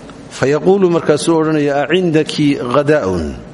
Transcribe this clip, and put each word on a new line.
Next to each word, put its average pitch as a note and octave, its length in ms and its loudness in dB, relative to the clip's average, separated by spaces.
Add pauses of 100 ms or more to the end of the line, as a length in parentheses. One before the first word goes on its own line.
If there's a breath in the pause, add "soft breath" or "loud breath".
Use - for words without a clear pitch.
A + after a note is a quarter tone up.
(320)
fa - 160 -4
yaquulu F3 420 2
markaasuu D#3+ 480 0
odhanaya, D3 460 0
'A B2+ 100 -6
cindaki D3+ 640 0
ghadaa'un?' A#2+ 760 0 (200)